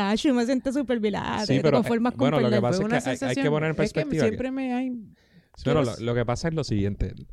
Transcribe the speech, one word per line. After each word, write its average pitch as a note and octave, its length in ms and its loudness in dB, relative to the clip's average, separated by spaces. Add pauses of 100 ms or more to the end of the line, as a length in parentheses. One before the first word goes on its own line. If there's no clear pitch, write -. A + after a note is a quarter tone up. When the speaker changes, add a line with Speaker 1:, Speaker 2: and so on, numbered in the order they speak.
Speaker 1:
"Ah, G3+ 140 2
yo C4+ 180 2
me A#3+ 140 2
siento C4 260 0
súper A#3+ 280 0
bien, G#3 160 0
ah, - 280 -4
Speaker 2:
Sí, C4 120 2
Speaker 1:
te C4+ 60 4
Speaker 2:
pero, - 160 4
Speaker 1:
conformas A#3 360 0
Speaker 2:
eh, - 20 -12
Speaker 1:
con - 140 2
Speaker 2:
bueno, - 100 2
lo A3+ 80 4
que G#3+ 80 2
Speaker 1:
perder". G#3 60 4
Speaker 2:
pasa F#3 160 2
Speaker 3:
Fue G3 80 0
Speaker 2:
es A3 60 -2
Speaker 3:
una A#3+ 100 2
Speaker 2:
que - 20 -12
hay, C4 60 -2
hay C4 60 -2
que - 20 -14
Speaker 3:
sensación, C4 340 0
Speaker 2:
poner D3+ 140 0
en D#3+ 60 2
Speaker 3:
es D#3 40 -4
que D#3+ 60 0
Speaker 2:
perspectiva E3 420 0
que - 60 2
Speaker 3:
siempre C4 220 -4
me C4 200 -4
hay, B3+ 180 -2
Speaker 2:
Sí, - 760 -16
bueno, C#3+ 160 4
Speaker 3:
quiero A#2 180 -2
Speaker 2:
lo, A2+ 60 -4
lo A#2+ 80 0
que A#2+ 100 0
pasa A#2+ 240 -2
es D#3+ 60 -2
lo D3+ 100 -2
siguiente. G2 480 -2 (200)